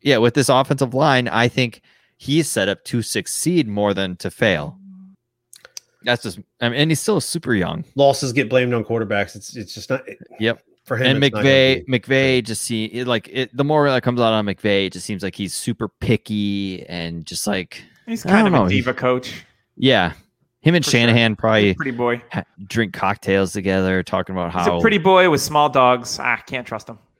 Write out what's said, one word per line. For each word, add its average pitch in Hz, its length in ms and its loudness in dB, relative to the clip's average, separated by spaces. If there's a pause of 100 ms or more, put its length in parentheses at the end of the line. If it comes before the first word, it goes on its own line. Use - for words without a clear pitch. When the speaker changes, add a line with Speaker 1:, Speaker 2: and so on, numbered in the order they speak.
Speaker 1:
Yeah, 139 180 2
with 120 160 4
this 139 140 2
offensive 135 460 2
line, 131 340 2
I 117 200 2
think 123 340 -2 (340)
he's 147 320 0
set 98 200 0
up 98 160 -4
to 117 180 -4
succeed 143 680 -2
more 104 260 0
than 92 220 -4
to - 140 -8
fail. 87 480 -2 (1200)
That's 120 200 -2
just, 101 160 -10 (220)
I 120 80 0
mean, 120 120 -4
and 160 100 2
he's 156 100 0
still 202 200 0
super - 340 -4
young. 85 300 -2 (120)
Speaker 2:
Losses 139 360 2
get 120 160 0
blamed 123 260 2
on 113 100 -2
quarterbacks. 104 500 -4
It's, 113 220 -18
it's 110 180 -14
just - 160 -12
not 135 180 -6
it, 98 100 -18 (200)
Speaker 1:
Yep. 113 240 -2 (220)
Speaker 2:
for 123 120 -6
him, 131 200 2
Speaker 1:
And 139 80 2
Speaker 2:
it's 131 100 2
not 107 80 -2
gonna 139 100 4
Speaker 1:
McVay, 131 340 4
Speaker 2:
be 127 120 0
Speaker 1:
McVay 131 460 0
just 110 180 -8
see 110 240 -4
it, 120 220 -8
like, 117 240 -2
it, 123 240 -6
the 139 80 0
more 147 260 2
that 127 140 0
comes 123 160 0
out 113 120 4
on 107 140 0
McVay, 98 400 0
it 90 60 -6
just 90 120 -12
seems 98 200 -8
like 92 100 -6
he's 98 180 -6
super - 360 -4
picky 101 1000 -2
and 85 380 -8
just, - 200 -8
like, 95 360 -6 (240)
Speaker 3:
He's 226 180 -8
Speaker 1:
I 180 60 -2
Speaker 3:
kind 214 160 6
Speaker 1:
don't 185 80 2
Speaker 3:
of 135 60 4
a 101 40 4
Speaker 1:
know, 90 60 2
he 101 60 0
Speaker 3:
diva 127 180 -2
coach. 127 500 -4 (320)
Speaker 1:
Yeah. 107 360 2 (480)
Him 160 160 4
and 160 80 2
Speaker 3:
For - 80 -2
sure. 120 80 4
Speaker 1:
Shanahan 117 360 4
probably 110 280 2
Speaker 3:
He's 98 80 4
a 87 40 -2
pretty 139 140 -6
boy. 120 320 -2 (100)
Speaker 1:
ha-, 92 120 -6 (220)
drink 107 280 -2
cocktails 98 580 0
together, 92 520 0
talking 95 300 -4
about 85 180 -4
Speaker 3:
He's 87 140 0
a 87 40 2
Speaker 1:
how 87 100 0
Speaker 3:
pretty 214 180 2
boy 185 300 4
with 147 120 2
small 147 280 2
dogs. 127 520 2
Ah, 123 140 -2
I - 80 -6
can't 127 240 -10
trust - 220 -12
him. 110 100 -18 (220)